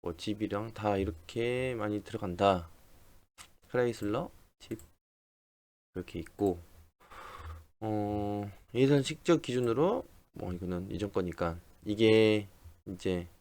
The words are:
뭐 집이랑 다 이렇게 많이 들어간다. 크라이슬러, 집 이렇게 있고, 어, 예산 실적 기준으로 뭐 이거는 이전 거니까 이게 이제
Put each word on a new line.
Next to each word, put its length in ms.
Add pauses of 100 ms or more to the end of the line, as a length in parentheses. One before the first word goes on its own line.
뭐 120
집이랑 600
다 240
이렇게 760
많이 280
들어간다. 640 (1000)
크라이슬러, 640 (280)
집 200 (1160)
이렇게 240
있고, 420 (1200)
어, 720 (220)
예산 280
실적 380
기준으로 680 (260)
뭐 200
이거는 380
이전 200
거니까 480 (280)
이게 600 (360)
이제 420 (140)